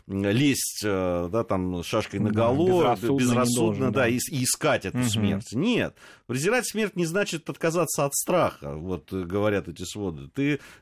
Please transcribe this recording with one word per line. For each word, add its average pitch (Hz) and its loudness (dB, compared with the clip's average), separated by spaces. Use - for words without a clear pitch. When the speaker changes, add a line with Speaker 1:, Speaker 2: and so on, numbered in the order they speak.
Speaker 1:
лезть, 101 0
э, 90 0
да, 113 0
там, 92 -2
шашкой 104 -2
Speaker 2:
Да, 110 2
Speaker 1:
наголо, 127 4
Speaker 2:
безрассудно 117 -2
не 139 2
Speaker 1:
безрассудно, 123 2
Speaker 2:
должен, 110 0
Speaker 1:
да, 135 0
Speaker 2:
да. 117 4
Speaker 1:
и, 123 2
и 127 -2
искать 123 0
эту 92 -4
Speaker 2:
Мгм. 123 2
Speaker 1:
смерть. 101 0
Нет. 151 0
Презирать 185 0
смерть 208 -2
не 175 0
значит 175 -2
отказаться 165 0
от 139 -2
страха, 87 0
вот, 90 -6
э, 95 -2
говорят 101 0
эти 85 -10
своды. 85 -8
Ты, 143 0